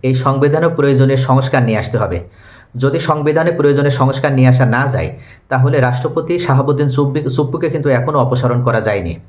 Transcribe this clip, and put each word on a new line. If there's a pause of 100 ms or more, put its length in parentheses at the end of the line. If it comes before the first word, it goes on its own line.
এই (100)
সংবিধানেও
প্রয়োজনীয়
সংস্কার
নিয়ে
আসতে
হবে। (640)
যদি (100)
সংবিধানে
প্রয়োজনীয়
সংস্কার
নিয়ে
আসা (120)
না (120)
যায়, (420)
তাহলে (120)
রাষ্ট্রপতি (120)
শাহাবুদ্দিন
চুপ্পি-, (120)
চুপ্পুকে
কিন্তু (100)
এখনও
অপসারণ
করা
যায়নি। (140)